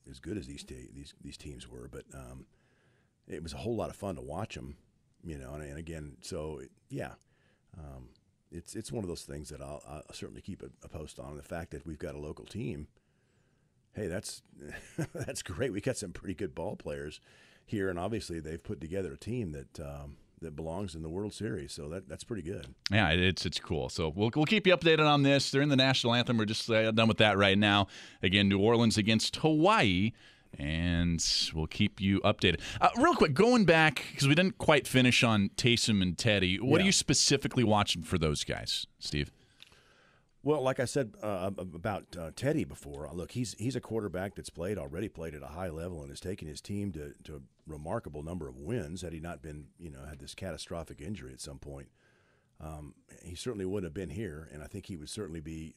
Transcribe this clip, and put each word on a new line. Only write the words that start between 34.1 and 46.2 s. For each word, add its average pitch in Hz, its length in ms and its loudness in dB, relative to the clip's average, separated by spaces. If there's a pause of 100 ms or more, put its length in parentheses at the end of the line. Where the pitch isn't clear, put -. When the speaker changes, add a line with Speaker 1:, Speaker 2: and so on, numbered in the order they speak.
Speaker 2:
'cause 139 100 4
we 147 80 8
didn't 185 240 4
quite 147 280 6
finish 127 360 6
on 107 340 4
Taysom 113 440 4
and 90 160 0
Teddy, 98 420 4
what 139 200 4
are 185 40 4
Speaker 1:
Yeah. 190 40 4
Speaker 2:
you 196 40 6
specifically - 720 4
watching 104 400 4
for - 140 0
those 78 260 2
guys, - 420 -4 (140)
Steve? 71 320 -4 (1120)
Speaker 1:
Well, 143 180 2
like 131 180 2
I 123 60 2
said, 120 380 -2
uh, 98 240 -2
ab-, 98 120 -4 (140)
about, 87 440 -6
uh, 82 180 -8
Teddy 135 300 -2
before, 71 420 -12
uh, 71 60 -12
look, 85 180 -8
he's, 120 260 -6
he's 127 200 -4
a 117 40 -4
quarterback 101 540 -4
that's 76 140 -12
played, 92 280 -4
already 80 300 -6
played 82 260 -8
at 73 80 -12
a 67 60 -14
high 87 220 -8
level 82 320 -8
and 69 80 -12
has 69 100 -14
taken 90 300 -8